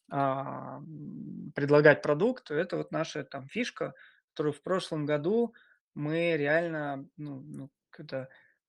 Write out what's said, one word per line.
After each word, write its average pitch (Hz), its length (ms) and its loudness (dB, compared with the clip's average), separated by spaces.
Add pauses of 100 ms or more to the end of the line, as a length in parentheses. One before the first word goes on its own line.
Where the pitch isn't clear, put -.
(120)
ам, 135 1400 -6
предлагать 147 480 8
продукт — 175 480 0
это 165 260 -2
вот 156 140 -6
наша 156 340 -4
там 139 240 -14
фишка, 165 440 -6 (400)
которую 151 200 0
в - 100 -12
прошлом 170 440 -2
году 185 460 2 (420)
мы 160 420 0
реально, 147 720 0 (100)
ну, 143 240 -10
ну, 143 280 -12 (220)
как-то, 135 380 -10 (400)